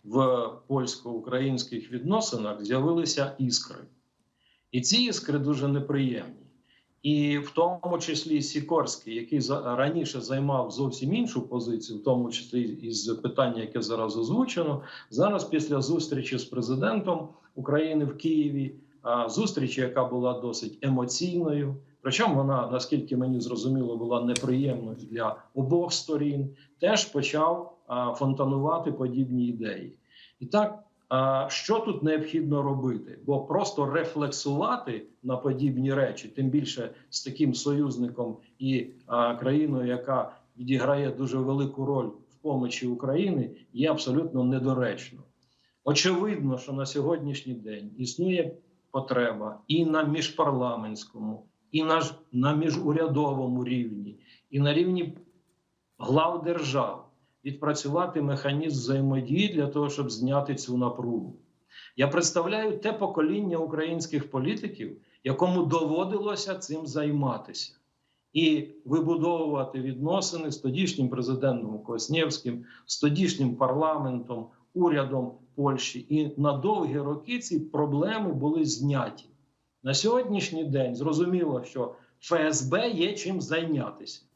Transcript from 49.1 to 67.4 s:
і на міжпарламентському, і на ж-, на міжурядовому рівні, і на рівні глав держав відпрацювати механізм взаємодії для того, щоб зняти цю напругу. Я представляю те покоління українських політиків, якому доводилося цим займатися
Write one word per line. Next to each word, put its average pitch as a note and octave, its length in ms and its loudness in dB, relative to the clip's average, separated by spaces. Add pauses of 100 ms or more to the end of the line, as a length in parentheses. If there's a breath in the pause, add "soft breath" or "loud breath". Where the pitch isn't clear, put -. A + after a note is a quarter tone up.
і D#3+ 180 4
на D#3 180 2
міжпарламентському, A#2+ 1400 -2 (260)
і D#3 120 2
на D#3+ 180 4
ж-, - 140 -4 (160)
на C3+ 240 4
міжурядовому C#3+ 1120 2
рівні, A2+ 540 -4 (300 soft breath)
і C#3 100 0
на C#3+ 140 4
рівні F3 440 2 (800)
глав D#3 460 2
держав C#3 680 -2 (360)
відпрацювати D3 760 -2
механізм C#3+ 560 0
взаємодії C3+ 680 2
для D#3 200 0
того, D3 220 0
щоб C3+ 220 -4
зняти C3+ 440 0
цю B2 220 -4
напругу. A#2 580 -2 (600 loud breath)
Я C3+ 100 4
представляю F#3 720 0
те G#3 160 -2
покоління F3+ 640 0
українських D#3 760 -2
політиків, C3 640 -4 (260 soft breath)
якому F3+ 400 2
доводилося F#3 920 0
цим D3+ 320 -8
займатися C#3 840 -2 (600)